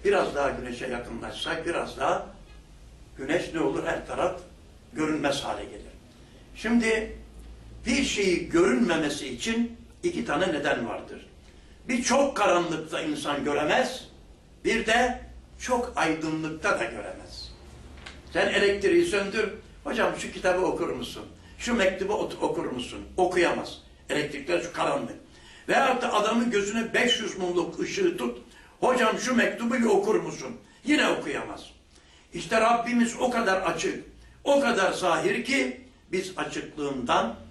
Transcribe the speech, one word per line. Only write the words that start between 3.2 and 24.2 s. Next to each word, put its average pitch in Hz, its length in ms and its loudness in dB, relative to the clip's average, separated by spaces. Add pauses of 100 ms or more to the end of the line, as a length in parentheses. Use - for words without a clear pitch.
ne 160 60 -4
olur? 160 260 0
Her - 220 -4
taraf - 340 -2 (520)
görünmez 143 500 0
hale - 200 -6
gelir. - 180 -12 (760)
Şimdi 226 600 2 (720)
bir 277 180 2
şeyi 185 460 2
görünmemesi 175 800 4
için 226 500 -2 (260)
iki 143 220 0
tane 156 220 2
neden 131 420 0
vardır. - 380 -10 (600)
Bir, 247 160 0
çok 277 340 4
karanlıkta 165 640 2
insan 147 420 -2
göremez, 151 640 0 (580)
bir 226 200 0
de 240 360 2 (380)
çok 247 360 -2
aydınlıkta 160 840 -2
da - 40 -2
göremez. - 680 -10 (840)
Sen 196 140 2
elektriği 190 580 4
söndür, 196 440 0 (340)
"Hocam - 360 0
şu - 120 -8
kitabı 185 340 2
okur 156 240 0
musun? - 360 -8 (340)
Şu 240 140 -2
mektubu 190 400 2
ot-, 180 280 -2
okur 165 240 0
musun?" 123 340 -8 (180)
Okuyamaz. 170 640 2 (280)
Elektrikler 147 520 -2